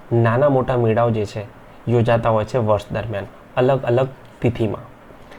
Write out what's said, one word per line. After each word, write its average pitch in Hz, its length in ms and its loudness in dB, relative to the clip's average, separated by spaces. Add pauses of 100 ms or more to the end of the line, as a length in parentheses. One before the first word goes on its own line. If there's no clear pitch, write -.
(120)
નાના 117 360 4
મોટા 131 280 0
મેળાઓ 117 340 2
જે 107 160 -2
છે, 104 200 -10 (420)
યોજાતા 117 420 2
હોય 110 140 2
છે 127 140 -2
વર્ષ 107 340 0
દરમિયાન 107 340 -6 (300)
અલગ 131 280 2
અલગ 120 240 2 (320)
તિથિમાં. 110 400 -2 (580)